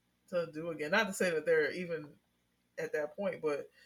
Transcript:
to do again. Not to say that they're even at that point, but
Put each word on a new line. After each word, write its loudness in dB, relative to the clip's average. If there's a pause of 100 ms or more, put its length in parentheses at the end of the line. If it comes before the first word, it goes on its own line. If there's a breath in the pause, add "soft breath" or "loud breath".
(300)
to 0
do -6
again. -4
Not 4
to -6
say 2
that 0
they're 6
even -6 (720)
at -4
that -2
point, -2
but 0 (160 soft breath)